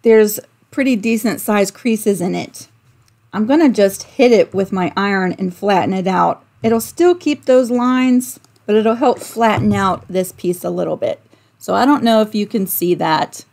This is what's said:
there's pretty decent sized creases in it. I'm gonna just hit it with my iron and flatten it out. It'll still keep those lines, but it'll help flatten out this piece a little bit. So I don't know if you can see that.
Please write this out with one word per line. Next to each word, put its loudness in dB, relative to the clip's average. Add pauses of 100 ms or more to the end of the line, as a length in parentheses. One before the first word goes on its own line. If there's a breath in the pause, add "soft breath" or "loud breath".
there's 4 (300)
pretty 0
decent -2
sized 0
creases -2
in -4
it. -12 (640)
I'm -2
gonna 4
just 2
hit 2
it 2
with -2
my -2
iron -2
and -6
flatten 0
it -4
out. 0 (200)
It'll 0
still 0
keep -4
those 2
lines, 0 (240)
but 0
it'll 2
help 0
flatten 0
out -2
this -4
piece -6
a -4
little -4
bit. -6 (380 soft breath)
So -6
I 2
don't 2
know 2
if -4
you -2
can -4
see -2
that. -4